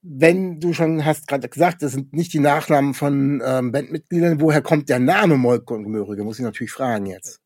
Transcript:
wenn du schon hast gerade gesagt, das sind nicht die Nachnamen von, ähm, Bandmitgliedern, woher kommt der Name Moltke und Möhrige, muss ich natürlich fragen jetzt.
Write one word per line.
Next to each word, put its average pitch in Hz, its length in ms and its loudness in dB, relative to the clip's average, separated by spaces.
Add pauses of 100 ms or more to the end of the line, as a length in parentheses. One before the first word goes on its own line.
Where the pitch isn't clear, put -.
wenn 170 580 2
du 170 140 0
schon 160 320 0
hast 151 220 -2
gerade 131 220 -4
gesagt, 170 340 0
das 135 80 -2
sind 135 220 -8
nicht 170 200 -4
die 156 60 0
Nachnamen 143 560 2
von, 139 500 0
ähm, 127 260 -2
Bandmitgliedern, 160 680 0
woher 151 220 4
kommt 151 260 0
der 127 80 2
Name 165 400 4
Moltke 123 380 0
und 107 120 -10
Möhrige, 104 360 -6
muss 110 160 -8
ich 127 60 -6
natürlich 110 260 -10
fragen 117 340 -4
jetzt. 92 400 -14